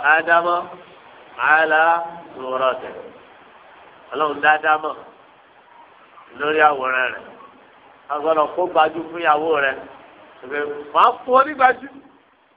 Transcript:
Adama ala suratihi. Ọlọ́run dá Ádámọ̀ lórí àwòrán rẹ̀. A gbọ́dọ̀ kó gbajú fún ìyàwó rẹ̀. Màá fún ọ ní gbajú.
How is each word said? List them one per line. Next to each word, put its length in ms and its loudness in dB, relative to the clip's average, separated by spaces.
Adama 520 2
ala 360 4
suratihi. 720 -6
Ọlọ́run 320 -4
dá 100 4
Ádámọ̀ 420 0
lórí 280 -4
àwòrán 500 2
rẹ̀. 160 -12
A 60 -4
gbọ́dọ̀ 340 0
kó 140 -6
gbajú 380 0
fún 200 -12
ìyàwó 340 0
rẹ̀. 200 0
Màá 240 4
fún 200 -4
ọ 100 8
ní 100 -4
gbajú. 340 -2